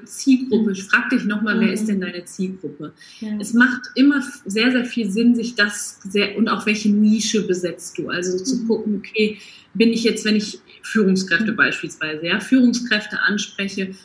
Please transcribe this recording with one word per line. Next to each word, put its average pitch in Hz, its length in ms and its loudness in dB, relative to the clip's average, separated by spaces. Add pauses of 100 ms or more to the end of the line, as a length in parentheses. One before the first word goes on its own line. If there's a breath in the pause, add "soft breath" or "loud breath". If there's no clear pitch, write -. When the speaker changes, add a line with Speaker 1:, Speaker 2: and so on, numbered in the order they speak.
Speaker 1:
Zielgruppe, 233 640 2
Speaker 2:
Mhm. 190 60 -2
Speaker 1:
frag 220 340 -2
dich 240 160 0
noch 208 160 -2
mal, 214 180 0
wer - 80 2
Speaker 2:
Mhm. - 60 0
Speaker 1:
ist 214 160 -2
denn 196 100 0
deine 175 260 -8
Zielgruppe? 185 680 -8 (260 loud breath)
Speaker 2:
Ja. 214 100 -8 (100)
Speaker 1:
Es 202 140 -8
macht 247 280 4 (140)
immer 277 240 4
f-, - 260 -10
sehr, 220 260 2
sehr 247 140 2
viel 226 260 -4
Sinn, 233 240 4
sich 226 200 -4
das - 520 -4
sehr, 202 300 -2
und 220 100 2
auch 214 200 -2
welche 208 220 0
Nische 214 560 4
besetzt 175 520 -4
du? 156 120 -4
Also 180 280 -2
zu 240 200 -2
Speaker 2:
Mhm. 226 100 -4
Speaker 1:
gucken, 214 280 0 (100)
okay, 214 340 0 (340 loud breath)
bin 233 160 4
ich 226 140 -2
jetzt, 214 220 0
wenn 214 100 2
ich - 240 -4 (240 loud breath)
Führungskräfte 190 720 2
Speaker 2:
Mhm. - 20 -6
Speaker 1:
beispielsweise, 156 720 -4
ja, 190 120 0
Führungskräfte 233 800 2
anspreche, 196 680 -2 (160 loud breath)